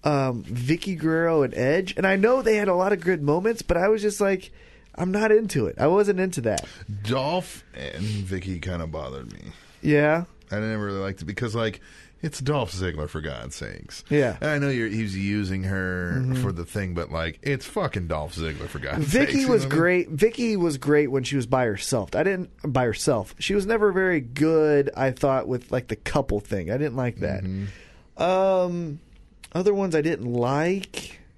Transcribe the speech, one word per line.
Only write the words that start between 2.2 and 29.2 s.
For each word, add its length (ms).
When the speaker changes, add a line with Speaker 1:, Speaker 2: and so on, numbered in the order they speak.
Speaker 1:
they 140
had 120
a 60
lot 180
of 80
good 220
moments, 400
but 140
I 120
was 140
just 180
like, 300
I'm 160
not 200
into 340
it. 120
I 80
wasn't 340
into 220
that. 220
Speaker 2:
Dolph 600
and 280
Vicky 560
kinda 280
bothered 460
me. 80
Speaker 1:
Yeah? 440
Speaker 2:
I 80
never 280
really 140
liked 220
it 40
because, 280
like, 260
it's 200
Dolph 320
Ziggler, 360
for 120
God's 340
sakes. 540
Speaker 1:
Yeah. 320
Speaker 2:
And 100
I 80
know 120
you're, 180
he's 280
using 480
her 520
Speaker 1:
Mm-hmm. 260
Speaker 2:
for 100
the 120
thing, 300
but, 180
like, 300
it's 240
fucking 420
Dolph 260
Ziggler, 320
for 140
God's 240
Speaker 1:
Vicky 280
Speaker 2:
sakes, 120
you 40
Speaker 1:
was 160
Speaker 2:
know 40
what 40
I 40
mean? 40
Speaker 1:
great. 300
Vicky 460
was 220
great 340
when 100
she 140
was 100
by 200
herself. 500
I 80
didn't, 260
by 140
herself. 520
She 160
was 120
never 260
very 280
good, 760
I 160
thought, 340
with, 240
like, 180
the 80
couple 440
thing. 320
I 60
didn't 180
like 220
that. 260
Speaker 2:
Mm-hmm. 800
Speaker 1:
Um, 760